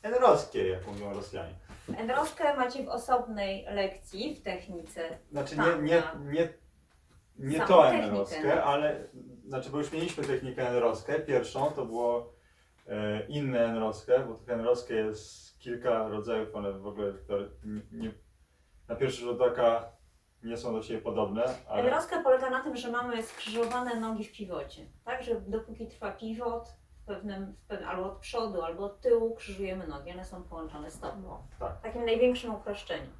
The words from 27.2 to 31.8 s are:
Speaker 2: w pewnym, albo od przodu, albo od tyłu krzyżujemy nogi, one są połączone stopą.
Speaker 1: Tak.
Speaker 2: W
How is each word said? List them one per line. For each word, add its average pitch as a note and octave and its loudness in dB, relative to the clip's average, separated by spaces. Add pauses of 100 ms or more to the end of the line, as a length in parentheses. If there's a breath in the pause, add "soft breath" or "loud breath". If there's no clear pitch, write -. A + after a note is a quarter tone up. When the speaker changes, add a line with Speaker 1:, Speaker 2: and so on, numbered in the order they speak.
Speaker 2:
w - -20
pewnym, F3+ -8
albo F#3 -4
od - -12
przodu, G#3 -4
albo E3+ -6
od G3+ -8
tyłu A3+ 4
krzyżujemy F#3+ -6
nogi, D3 -10
one F#3 -10
są F3+ -12
połączone D#3 -10
stopą. - -12 (120)
Speaker 1:
Tak. - -6
Speaker 2:
W - -16